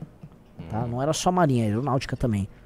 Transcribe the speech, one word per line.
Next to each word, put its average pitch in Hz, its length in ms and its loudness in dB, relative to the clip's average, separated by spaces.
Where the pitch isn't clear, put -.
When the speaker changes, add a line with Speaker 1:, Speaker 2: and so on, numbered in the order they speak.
Speaker 1:
Tá? 104 140 -4
Speaker 2:
Hum. 123 40 -4
Speaker 1:
Não 120 140 -4
era 151 120 0
só - 160 0
a - 20 2
marinha, 143 320 4
a 110 40 2
aeronáutica 123 500 -2
também. 104 320 0